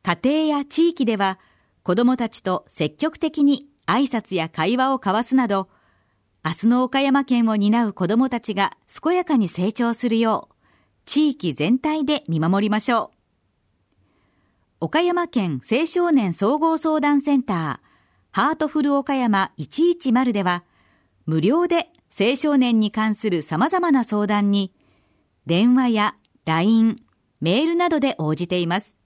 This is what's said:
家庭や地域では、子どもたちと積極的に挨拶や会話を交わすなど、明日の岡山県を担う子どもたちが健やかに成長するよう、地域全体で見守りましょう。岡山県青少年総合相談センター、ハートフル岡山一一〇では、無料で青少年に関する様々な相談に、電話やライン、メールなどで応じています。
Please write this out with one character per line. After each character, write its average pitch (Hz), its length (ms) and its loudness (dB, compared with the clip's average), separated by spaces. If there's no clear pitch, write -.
家 175 160 -2
庭 294 100 0
や 285 80 -4
地 320 240 0
域 330 160 -2
で 220 100 0
は、 190 240 -2
子 180 120 -2
ど 226 80 2
も 254 140 2
た 240 100 -4
ち - 140 -12
と - 260 -4
積 151 300 -6
極 311 200 -4
的 311 260 -2
に 277 240 2
挨 247 240 0
拶 214 260 -6
や 160 140 -2
会 170 260 -2
話 262 200 0
を - 20 -6
交 202 160 -2
わ 226 100 0
す 262 120 -2
な 254 120 2
ど、 196 220 -2
明 160 40 -2
日 196 160 -2
の 247 160 4
岡 254 180 0
山 269 240 2
県 240 220 2
を 220 80 0
担 214 320 2
う 202 60 -4
子 190 120 -2
ど 208 140 2
も 262 100 2
た 254 100 -4
ち - 140 -8
が 190 240 -2
健 339 120 0
や 359 100 0
か 311 100 0
に 214 120 2
成 185 260 -4
長 233 220 -2
す 247 120 -6
る 226 120 0
よ 226 320 -2
う、 - 40 -20
地 302 280 0
域 165 240 -4
全 202 240 0
体 302 260 -2
で 294 220 -2
見 165 120 -2
守 190 280 0
り - 20 -2
ま 208 100 0
し 240 140 -2
ょ 226 180 -2
う。 - 60 -20
岡 294 220 -2
山 349 260 0
県 180 400 -2
青 294 200 0
少 349 240 0
年 214 220 2
総 233 260 0
合 320 180 0
相 311 240 0
談 294 200 2
セ 285 160 0
ン 254 40 2
タ 165 400 -4
ー、 - 60 -20
ハ 254 220 0
ー 320 60 -2
ト 311 100 -2
フ 302 160 -2
ル 285 100 2
岡 277 220 0
山 214 420 0
一 311 320 0
一 339 220 -2
〇 247 220 2
で 196 100 -2
は、 180 200 -2
無 156 160 0
料 302 260 2
で 339 200 0
青 233 200 0
少 294 220 0
年 240 220 2
に 214 120 0
関 220 240 -2
す - 120 -6
る 175 140 -2
様 165 300 -2
々 349 200 0
な 262 120 2
相 208 240 -2
談 208 240 0
に、 202 200 -2
電 202 260 4
話 247 220 2
や 208 200 0
ラ 160 160 0
イ 220 180 4
ン、 220 180 2
メ 185 220 2
ー - 60 0
ル 339 60 0
な 349 140 0
ど 311 100 0
で 254 200 0
応 156 160 0
じ 170 120 -6
て 180 120 -2
い 175 80 -2
ま 180 140 -2
す。 - 240 -20